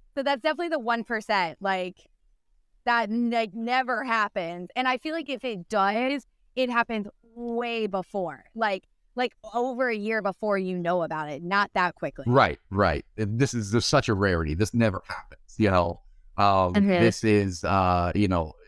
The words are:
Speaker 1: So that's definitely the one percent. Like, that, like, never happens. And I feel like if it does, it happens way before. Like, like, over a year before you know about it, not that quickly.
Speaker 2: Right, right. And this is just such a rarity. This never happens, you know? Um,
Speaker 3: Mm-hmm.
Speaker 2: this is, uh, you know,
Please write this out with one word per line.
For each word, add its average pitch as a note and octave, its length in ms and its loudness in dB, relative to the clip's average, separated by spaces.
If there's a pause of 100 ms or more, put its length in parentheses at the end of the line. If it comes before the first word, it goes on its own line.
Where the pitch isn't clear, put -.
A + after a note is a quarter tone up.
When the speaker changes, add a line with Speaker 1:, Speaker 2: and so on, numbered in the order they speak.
(160)
Speaker 1:
So C#4 60 -4
that's C#4 200 -2
definitely D#4 260 -2
the D#4 120 -2
one A#3 240 -2
percent. G3+ 560 -2
Like, F#3 360 -4 (920)
that, A#3 240 2
like, A3+ 440 -2
never A#3+ 480 -2
happens. G3 720 -4
And B3+ 140 -2
I B3+ 100 0
feel D#4 160 -6
like E4 140 -6
if C4 160 -8
it G#3 240 -8
does, A3+ 580 0 (300)
it B3 140 0
happens A3+ 360 -2 (280)
way A#3 520 -4
before. F3+ 580 -6 (100)
Like, G#3 300 -2 (320)
like, B3 180 -4 (200)
over B3 340 -2
a A3+ 60 0
year G#3+ 280 -2
before G3+ 340 -2
you F#3 220 -2
know E3+ 240 0
about D#3 260 -6
it, D3 140 -10
not G3 320 0
that F3+ 200 0
quickly. C#3+ 320 -8
Speaker 2:
Right, A#2+ 320 4 (120)
right. F#2+ 340 2 (140)
And G#2+ 200 -2
this C3+ 160 2
is G#2 180 -4
just A#2 160 2
such C#3 200 2
a A2 60 2
rarity. F2 400 2
This G2+ 180 0
never A2+ 340 2
happens, - 520 -16
you G#2 120 4
know? F2 300 2 (380)
Um, F#2+ 340 4
Speaker 3:
Mm-hmm. G3+ 160 4
Speaker 2:
this F3 340 2
is, G2+ 420 2
uh, F2+ 500 2
you G2+ 140 2
know, E2+ 260 0 (120)